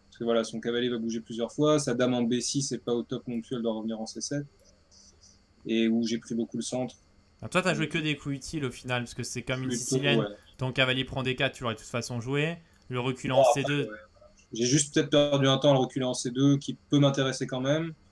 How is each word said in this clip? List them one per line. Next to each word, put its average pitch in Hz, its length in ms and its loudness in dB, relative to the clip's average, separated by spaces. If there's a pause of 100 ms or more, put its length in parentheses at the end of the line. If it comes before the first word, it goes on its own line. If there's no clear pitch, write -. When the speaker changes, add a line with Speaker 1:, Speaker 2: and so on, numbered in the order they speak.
Speaker 1:
parce - 100 -20
que 117 60 -6
voilà, 117 200 2
son 110 160 -6
cavalier 120 280 0
va 120 100 -2
bouger 113 220 -4
plusieurs 113 320 -6
fois, 151 260 4
sa 139 160 0
dame 127 200 2
en 123 80 2
B 120 180 2
six 139 320 -2
est 117 60 -4
pas - 140 -4
au 120 100 2
top 117 260 -8
non 117 120 -4
plus, 123 160 -8
elle 117 60 -4
doit 113 120 0
revenir 110 260 -6
en 110 60 -8
C - 140 -12
sept, 143 260 -4 (1200)
et 113 220 2
où 113 180 2
j'ai 113 120 -2
pris - 160 -8
beaucoup 113 220 -4
le 113 60 -4
centre. 127 320 -4 (480)
Speaker 2:
Ah, 113 60 -10
toi, 180 120 0
t'as 180 140 0
joué 156 120 0
Speaker 1:
Donc, 151 80 -6
Speaker 2:
que 170 40 -2
des 151 180 -2
coups 143 200 -6
utiles 143 280 -6
au 123 60 -4
final, 123 320 -4
parce 117 120 -10
que 123 80 -8
c'est 117 200 -8
comme 131 200 -4
une 131 60 -4
Speaker 1:
plutôt, 120 140 -2
Speaker 2:
sicilienne, 131 380 2
Speaker 1:
ouais. 104 60 -2 (300)
Speaker 2:
ton 131 160 -4
cavalier 131 320 2
prend 131 180 -6
D 127 140 -2
quatre, 139 180 0
tu - 100 -12
l'aurais 113 100 0
de - 60 -10
toute - 80 -18
façon 120 320 -6
joué, 143 360 -2 (320)
le 127 120 -4
recul 131 300 -2
Speaker 1:
Bon, 131 60 2
Speaker 2:
en 135 60 8
Speaker 1:
après, 123 200 6
Speaker 2:
C 135 40 -2
deux. 143 140 0
Speaker 1:
ouais, - 60 -2
voilà. - 160 -14 (500)
J'ai 110 120 0
juste 135 300 2
peut-être 151 160 2
perdu 143 380 4
un 135 100 4
temps 147 120 6
à - 40 8
le 131 60 6
reculer 127 260 -2
en 127 80 -2
C 127 160 -4
deux, 139 260 4
qui 131 180 -6
peut - 260 0
m'intéresser 135 480 2
quand 127 120 -4
même. 160 320 0 (200)